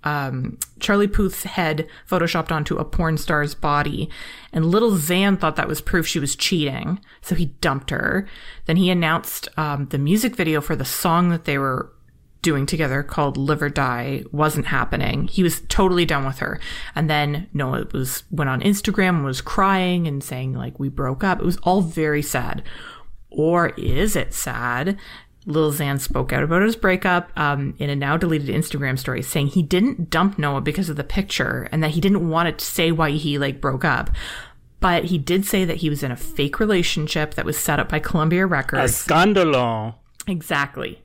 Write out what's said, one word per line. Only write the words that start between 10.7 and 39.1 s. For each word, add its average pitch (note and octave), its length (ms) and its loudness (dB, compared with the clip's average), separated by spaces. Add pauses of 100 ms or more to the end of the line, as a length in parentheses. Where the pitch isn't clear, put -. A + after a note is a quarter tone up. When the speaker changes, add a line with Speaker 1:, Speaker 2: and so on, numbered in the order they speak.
Speaker 1:
the C3+ 100 -4
song F3 440 2
that E3 160 0
they C#3+ 120 0
were C3+ 340 -2 (500)
doing C#3+ 240 2
together C#3+ 380 -2
called C#3+ 340 -2
Live D3 240 0
or D3 80 -2
Die C3+ 540 -2 (100)
wasn't D3 320 2
happening. - 640 0
He F#3+ 140 2
was E3 260 2
totally F3+ 360 4
done C#3+ 200 0
with C3+ 140 -4
her. - 200 -4 (360)
And D3+ 140 0
then D3 440 0
Noah C3 400 -2
was, C3 380 -4
went D3+ 180 0
on C3 120 0
Instagram G3+ 480 2
and E3+ 140 2
was C3 160 -2
crying F#3 680 2
and C#3 140 -4
saying, C3 300 -6
like, B2+ 260 -6
"We C#3 120 -2
broke C3+ 340 -4
up." F#3+ 160 2
It F#3 60 0
was F3 180 2
all F#3 160 4
very D#3 420 0
sad. - 400 -4 (680)
Or E3+ 480 2
is F#3 400 2
it - 160 -2
sad? B2 640 -2 (480)
Lil D#3 280 2
Xan C#3+ 280 0
spoke - 320 -2
out C3+ 100 0
about E3 200 2
his A3 120 2
breakup, F3+ 640 0
um, C#3+ 380 -2
in C#3+ 120 -2
a C#3+ 60 -2
now C#3 220 0
deleted D#3 360 0
Instagram C#3 460 -2
story, C3 220 -4
saying C#3+ 260 -2
he F3 160 2
didn't F#3 460 0
dump F#3 280 2
Noah C#3+ 240 0
because D3+ 280 -2
of D3 80 -4
the D3 60 -4
picture - 680 -2
and D#3+ 100 0
that D#3 100 0
he D#3 100 0
didn't F#3+ 280 4
want E3 300 0
to - 60 -8
say E3 260 2
why D#3+ 200 2
he, D3 260 0
like, C#3 240 -2
broke C3 240 -2
up. C3+ 240 0 (720)
But F3 240 2
he F3 120 2
did E3+ 280 2
say G3 180 2
that E3 140 0
he D#3+ 120 0
was D3 140 -2
in C3 80 -2
a A#2+ 60 -6
fake - 420 -2
relationship F3 760 0
that - 100 -4
was D3 120 -2
set D3+ 220 0
up - 100 0
by D#3 100 0
Columbia E3+ 460 2
Records. C#3 360 0
Speaker 2:
A C3 280 0
scandalo. C#3+ 840 4 (320)